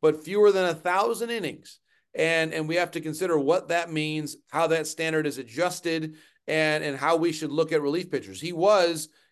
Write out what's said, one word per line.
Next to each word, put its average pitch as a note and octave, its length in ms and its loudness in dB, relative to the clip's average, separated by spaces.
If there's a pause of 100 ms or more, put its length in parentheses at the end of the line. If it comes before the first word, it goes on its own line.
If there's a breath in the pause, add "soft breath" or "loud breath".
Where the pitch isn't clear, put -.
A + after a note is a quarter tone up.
but D#3 220 2
fewer G#3 280 6
than F#3+ 140 4
a E3+ 100 0
thousand G3+ 560 0
innings. F#3 480 -8 (340)
And, D#3+ 400 2
and D#3+ 140 -4
we E3 80 -2
have F3 160 0
to E3+ 100 -6
consider D#3+ 380 0
what D#3 300 0
that E3+ 220 0
means, D#3 460 -4 (120)
how D#3+ 180 0
that D#3+ 180 2
standard D#3+ 400 -2
is C3 140 -4
adjusted, D#3 760 -4 (320 loud breath)
and, D#3 360 0
and C#3+ 140 -4
how D3 180 2
we E3 160 0
should D#3 200 -6
look D#3 200 0
at D#3 100 2
relief D#3+ 300 -2
pitchers. G2 280 -6
He E3+ 140 -8
was, E3+ 560 2 (220 soft breath)